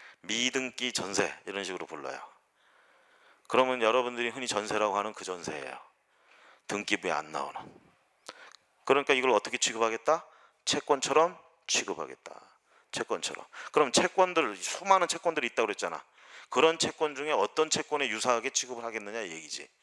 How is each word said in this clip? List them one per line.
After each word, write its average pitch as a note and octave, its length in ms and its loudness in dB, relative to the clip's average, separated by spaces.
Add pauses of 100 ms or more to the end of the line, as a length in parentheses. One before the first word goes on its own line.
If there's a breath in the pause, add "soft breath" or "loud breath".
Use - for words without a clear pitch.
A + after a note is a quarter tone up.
(220 loud breath)
미등기 B2 720 -2
전세 F2+ 420 -2 (120)
이런 G2 180 -6
식으로 F2+ 220 -8
불러요. C#2+ 320 -10 (1300 soft breath)
그러면 B2+ 340 4
여러분들이 A#2+ 460 2
흔히 B2 180 -8
전세라고 G#2+ 500 0
하는 G#2 180 -2
그 - 100 -14
전세예요. D#2 540 -8 (880 soft breath)
등기부에 G2 420 -2
안 D2+ 220 -4
나오는. C#2+ 220 -6 (1300 loud breath)
그러니까 C#3 300 4
이걸 B2+ 160 2
어떻게 A#2 280 2
취급하겠다? A2+ 680 0 (400 soft breath)
채권처럼 D3 720 2 (280)
취급하겠다. D#2 720 -4 (520 soft breath)
채권처럼. - 520 -6 (280 loud breath)
그럼 D3 200 4
채권들, E3+ 640 4
수많은 F#3 520 2
채권들이 D#3+ 400 -2
있다고 A2+ 180 0
그랬잖아. F2 360 -4 (480 loud breath)
그런 D#3+ 280 6
채권 D#3 360 -2
중에 D3 180 -6
어떤 C3+ 380 2
채권에 C#3+ 380 0
유사하게 A#2 420 0
취급을 B2 340 -4
하겠느냐 A2 380 -6
이 F2+ 100 -6
얘기지. D#2+ 360 -12 (140 loud breath)